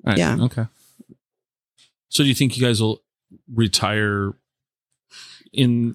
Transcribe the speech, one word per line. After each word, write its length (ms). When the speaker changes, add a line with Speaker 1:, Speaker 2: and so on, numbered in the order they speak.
Speaker 1:
Right. 140
Speaker 2:
Yeah. 220
Speaker 1:
Okay. 260
So 160
do 40
you 60
think 220
you 80
guys 160
will 220
retire 840
in, 420